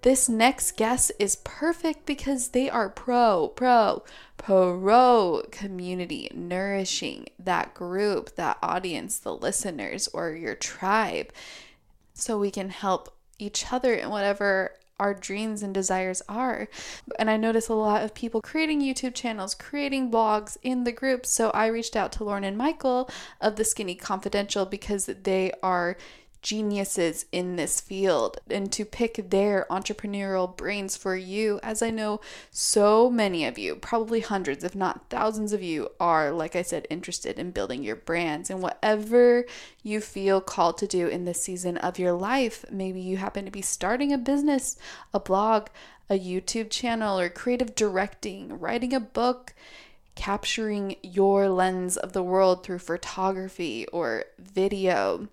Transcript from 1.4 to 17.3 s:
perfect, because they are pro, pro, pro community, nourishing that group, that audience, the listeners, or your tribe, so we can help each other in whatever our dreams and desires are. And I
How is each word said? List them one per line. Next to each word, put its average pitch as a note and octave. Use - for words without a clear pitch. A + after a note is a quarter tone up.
perfect, -
because C#4
they C4
are G#3+
pro, A3+
pro, A#3+
pro F#3+
community, F3+
nourishing F#3
that F3+
group, F#3
that E3
audience, F3+
the -
listeners, F3+
or E3+
your D#3
tribe, F#3+
so A3
we G3+
can F#3+
help F#3
each -
other B3
in -
whatever G3+
our G3+
dreams G#3
and G3
desires F#3
are. A3
And A3
I A3